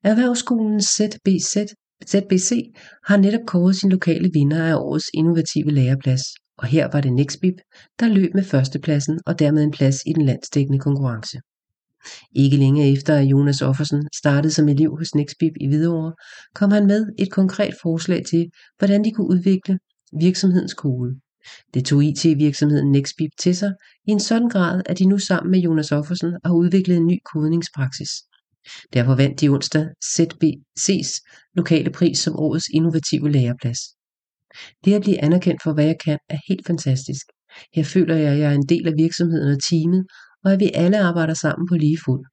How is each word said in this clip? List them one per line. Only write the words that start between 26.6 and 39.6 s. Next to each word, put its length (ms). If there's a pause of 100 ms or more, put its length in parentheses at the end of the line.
en 100
ny 120 (140)
kodningspraksis. 760 (840)
Derfor 220
vandt 260
de 80
onsdag 380 (180)
Z 160 (200)
B 40 (340)
C's 320 (440)
lokale 360
pris 280
som 180
årets 380
innovative 560
læreplads. 480 (1080)
Det 100
at 80
blive 200
anerkendt 400
for, 100
hvad 120
jeg 200
kan, 140 (100)
er 100 (100)
helt 180
fantastisk. 600 (480)
Her 100
føler 320
jeg, 160
at 60
jeg 120
er 40
en 140
del 200
af 80
virksomheden 560
og 100